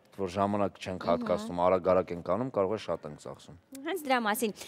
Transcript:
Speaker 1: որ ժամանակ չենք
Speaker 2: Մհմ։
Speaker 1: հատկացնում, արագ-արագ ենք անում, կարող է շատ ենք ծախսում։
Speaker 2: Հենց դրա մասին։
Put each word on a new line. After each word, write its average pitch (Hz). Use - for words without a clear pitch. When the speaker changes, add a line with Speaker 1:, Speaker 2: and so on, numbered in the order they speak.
Speaker 1:
որ 98
ժամանակ 101
չենք 92
Speaker 2:
Մհմ։ 87
Speaker 1:
հատկացնում, 85
արագ-արագ 90
ենք 85
անում, 113
կարող 98
է 110
շատ 82
ենք 76
ծախսում։ 67
Speaker 2:
Հենց 320
դրա 262
մասին։ 214